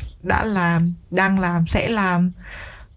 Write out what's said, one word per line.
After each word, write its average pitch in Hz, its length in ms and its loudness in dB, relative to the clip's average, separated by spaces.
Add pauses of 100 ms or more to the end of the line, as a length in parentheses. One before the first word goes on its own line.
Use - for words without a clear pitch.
(240)
đã 190 220 2
làm, 175 480 2 (180)
đang 190 280 2
làm, 175 280 0
sẽ - 220 0
làm, 180 420 2 (640)